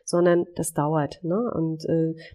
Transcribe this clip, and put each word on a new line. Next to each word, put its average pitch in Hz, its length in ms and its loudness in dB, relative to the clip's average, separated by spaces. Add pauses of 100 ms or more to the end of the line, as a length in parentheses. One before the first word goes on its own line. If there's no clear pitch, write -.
sondern 175 400 4 (140)
das 160 160 -6
dauert, 151 500 -2
ne? 196 320 -2
Und, 160 300 -2
äh, 160 300 0 (200)